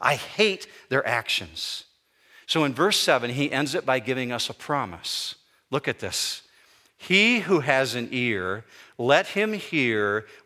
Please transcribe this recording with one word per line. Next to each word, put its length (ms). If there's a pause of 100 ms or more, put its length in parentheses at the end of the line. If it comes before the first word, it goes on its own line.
I 160
hate 500 (220)
their 180
actions." 800 (640)
So 160
in 100
verse 240
seven, 320
he 220
ends 240
it 100
by 140
giving 320
us 180
a 40
promise. 840 (340)
Look 160
at 140
this. 420 (540)
"He 440
who 200
has 340
an 160
ear, 540 (340)
let 300
him 240
hear 760 (200)